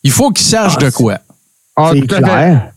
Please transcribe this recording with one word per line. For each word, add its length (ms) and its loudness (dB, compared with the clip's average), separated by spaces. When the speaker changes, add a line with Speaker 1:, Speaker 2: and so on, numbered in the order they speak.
Speaker 1:
Il 80 0
faut 200 0
qu'il 160 -4
sache 300 0
Speaker 2:
Ah, 40 -4
Speaker 1:
de 100 0
Speaker 2:
c'est 40 -8
Speaker 1:
quoi. 240 -2
Speaker 3:
Ah, 200 2
Speaker 2:
c'est 80 2
Speaker 3:
tout 120 -4
à 40 0
fait. 60 2
Speaker 2:
clair. 520 0